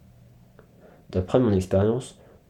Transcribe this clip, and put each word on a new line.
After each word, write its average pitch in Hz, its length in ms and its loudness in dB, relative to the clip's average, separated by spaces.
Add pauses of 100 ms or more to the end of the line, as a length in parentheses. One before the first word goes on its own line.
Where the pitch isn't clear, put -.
(1120)
D'après 95 280 0
mon 117 120 2
expérience, 101 680 0 (320)